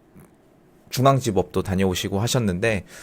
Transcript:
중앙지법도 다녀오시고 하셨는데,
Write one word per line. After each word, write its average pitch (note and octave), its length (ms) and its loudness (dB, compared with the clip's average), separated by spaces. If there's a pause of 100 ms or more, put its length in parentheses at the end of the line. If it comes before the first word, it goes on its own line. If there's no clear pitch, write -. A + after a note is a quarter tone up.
(920)
중앙지법도 A#2 720 2
다녀오시고 F#2+ 580 -2
하셨는데, G#2+ 640 0 (180)